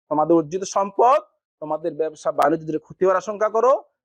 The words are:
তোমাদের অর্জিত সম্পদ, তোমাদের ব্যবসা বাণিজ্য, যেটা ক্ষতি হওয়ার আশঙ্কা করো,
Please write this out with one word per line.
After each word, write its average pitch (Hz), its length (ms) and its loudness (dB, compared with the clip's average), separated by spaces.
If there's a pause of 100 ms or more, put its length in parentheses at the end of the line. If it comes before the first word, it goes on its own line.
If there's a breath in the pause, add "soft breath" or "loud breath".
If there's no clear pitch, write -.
তোমাদের 156 260 2
অর্জিত 165 280 0
সম্পদ, 233 580 2 (380)
তোমাদের 156 340 -6
ব্যবসা 156 380 -4
বাণিজ্য, 156 340 -2
যেটা 156 140 -6
ক্ষতি - 260 -6
হওয়ার 185 120 2
আশঙ্কা 208 320 -4
করো, 240 340 2 (220)